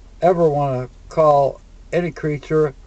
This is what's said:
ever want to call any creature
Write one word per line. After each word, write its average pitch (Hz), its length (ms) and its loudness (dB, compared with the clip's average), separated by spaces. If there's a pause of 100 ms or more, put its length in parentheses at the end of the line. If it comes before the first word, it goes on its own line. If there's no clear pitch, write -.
(220)
ever 170 260 2
want 139 420 -2
to - 240 -20
call 147 460 2 (320)
any 170 180 -2
creature 151 640 -4 (140)